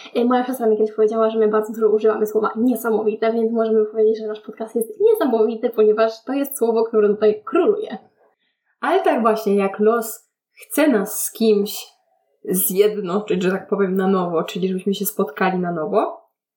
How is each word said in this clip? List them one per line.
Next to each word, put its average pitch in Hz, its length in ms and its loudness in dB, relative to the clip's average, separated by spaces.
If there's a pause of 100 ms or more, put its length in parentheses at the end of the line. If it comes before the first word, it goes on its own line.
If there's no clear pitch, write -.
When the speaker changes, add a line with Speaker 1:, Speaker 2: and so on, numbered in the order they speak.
(180)
Speaker 1:
y, 240 80 2
moja 247 200 2
siostra 247 220 -2
mi 214 100 4
kiedyś 214 180 0
powiedziała, 220 340 2
że 226 100 -2
my 214 80 2
bardzo 214 260 0
dużo 220 160 2
używamy 214 380 2
słowa 214 280 -2
niesamowite, 226 760 0
więc 226 180 0
możemy 220 340 2
powiedzieć, 220 340 0
że 220 80 -8
nasz 214 140 -10
podcast 220 340 -14
jest - 240 -6
niesamowity, 240 680 2
ponieważ 220 540 2
to 262 100 -6
jest 277 240 -4
słowo, 226 260 0
które 214 260 2
tutaj 214 340 0
króluje. 269 540 0 (840)
Speaker 2:
Ale 339 220 0
tak 285 180 2
właśnie, 208 340 0
jak 196 240 -2
los 220 520 -2 (200)
chce - 360 -2
nas 208 360 -2
z - 80 -8
kimś 202 600 0 (540)
zjednoczyć, 190 1000 0
że 180 80 0
tak 185 160 -6
powiem, 190 280 0
na 190 120 0
nowo, 175 360 0
czyli 180 240 -4
żebyśmy 190 260 -2
się 196 120 -4
spotkali 185 540 -2
na 175 120 -2
nowo, 170 500 -2 (360)